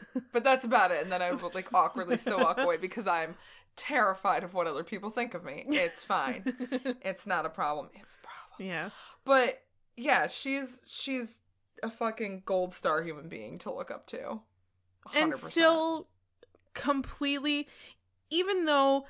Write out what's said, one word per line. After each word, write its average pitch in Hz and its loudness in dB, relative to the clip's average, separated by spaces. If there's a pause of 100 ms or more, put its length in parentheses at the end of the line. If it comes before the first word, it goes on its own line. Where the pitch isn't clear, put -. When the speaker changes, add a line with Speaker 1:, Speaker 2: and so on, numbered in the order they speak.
(320)
Speaker 1:
But 240 2
that's 262 6
about 220 4
it. 160 0
And 185 -4
then 180 0
I 180 0
would, 175 -4
like, 185 -4
awkwardly 180 2
still 214 -2
walk 185 4
Speaker 2:
<laughs> - 2
Speaker 1:
away 175 2
because 190 -6
I'm 165 0 (420)
terrified 196 2
of 180 -10
what 175 2
other 151 -2
people 202 -8
think 240 -4
of 170 -8
me. - -10
It's 185 0
fine. 156 -2
Speaker 2:
<laughs> 254 -4
Speaker 1:
It's 190 -4
not 170 0
a - -10
problem. 151 -4
It's - -16
a - -20
problem. - -14
Speaker 2:
Yeah. 160 -6 (360)
Speaker 1:
But, 262 4 (340)
yeah, 233 2
she's, - -2
she's 254 -2 (400)
a 226 -4
fucking 220 -6
gold 180 0
star 160 0
human 160 -8
being 110 -12
to 190 -8
look 185 -8
up - -12
to. - -8 (100)
Speaker 2:
And 226 -8 (680)
Speaker 1:
Hundred 311 2
percent. - 4
Speaker 2:
still 320 4 (680)
completely, 285 -2 (600)
even 359 0
though 277 4